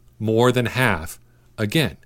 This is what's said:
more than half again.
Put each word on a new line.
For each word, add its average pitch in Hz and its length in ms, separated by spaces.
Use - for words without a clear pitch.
more 113 340
than 127 140
half 104 540
again. 110 500